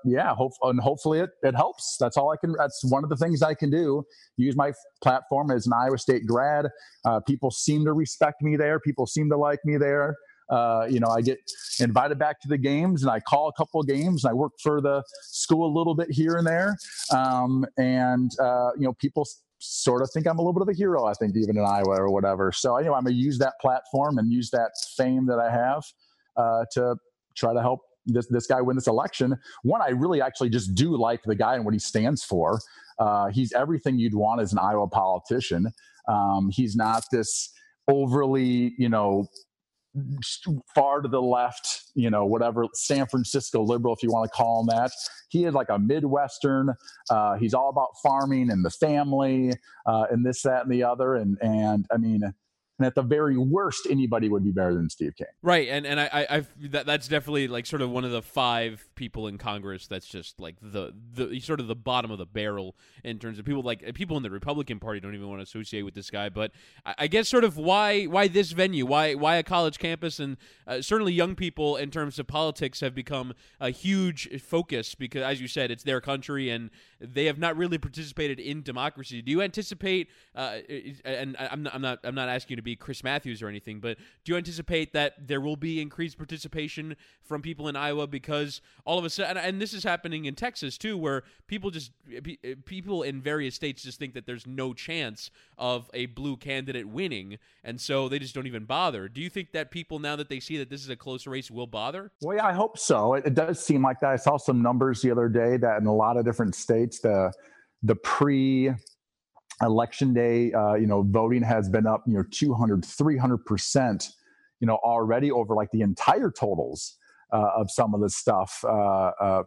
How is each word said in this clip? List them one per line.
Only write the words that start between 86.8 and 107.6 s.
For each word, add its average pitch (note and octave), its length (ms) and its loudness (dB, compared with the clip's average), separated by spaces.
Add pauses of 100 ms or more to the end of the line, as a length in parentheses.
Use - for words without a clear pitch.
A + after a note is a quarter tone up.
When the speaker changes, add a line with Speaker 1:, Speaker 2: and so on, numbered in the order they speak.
Speaker 2:
from D3+ 180 -8
people D3 260 -10
in C#3+ 80 -6
Iowa? D3 320 -4
Because C#3+ 540 -6 (240)
all F3 140 -2
of F3 60 -4
a E3 40 -6
sudden, F#3 280 -6
and, F3 100 -6
and F#3+ 140 -6
this G#3 120 -8
is G3 100 -12
happening E3+ 420 -6
in C#3+ 100 -8
Texas A3 420 -8
too, G#3+ 200 -6
where C#3 260 -4 (240)
people G3+ 240 -8
just, C#3+ 200 -14 (320)
pe-, C3+ 320 -12 (100)
people F#3 380 -6
in C#3 180 -8
various D3 340 -4
states C#3 280 -8
just B2+ 160 -16
think C3+ 140 -12
that A#2+ 120 -16
there's A#2+ 220 -14
no C3 260 -6
chance C3 580 -10 (260)
of B2 360 -4
a B2 140 -6
blue C3 300 -8
candidate C3 500 -8
winning, G#2+ 500 -8 (260)
and A#2 160 -12
so C3+ 300 -2
they C#3+ 100 -4
just C3 160 -14
don't C3 120 -10
even A2+ 180 -12
bother. C3 420 -2
Do A#2+ 140 -14
you F3 80 -10
think F#3 240 -10
that D#3 180 -8
people, D#3+ 280 -10
now D3 160 -6
that D3 140 -8
they C3+ 100 -10
see D#3 180 -10
that C3+ 120 -8
this C#3 120 -14
is C3+ 80 -14
a B2+ 60 -10
close B2+ 320 -12
race, C3 220 -10
will A#2+ 180 -10
bother? C3 440 -8 (100)
Speaker 1:
Well, F#3 160 -4
yeah, A3 80 2
I F#3+ 80 2
hope G#3+ 240 0
so. A#2 360 4
It, C#3 140 2
it C3+ 60 2
does D#3+ 300 0
seem C#3 200 4
like C3 180 2
that. C#3+ 80 4
I C3+ 80 2
saw D3 200 4
some B2+ 240 2
numbers B2 400 2
the B2+ 100 4
other A#2 180 4
day A#2+ 280 4
that A#2 220 2
in G#2+ 80 2
a G#2+ 60 4
lot A2 240 4
of A#2 80 2
different A2+ 300 0
states, A#2 440 0
the, F#2+ 320 2 (520)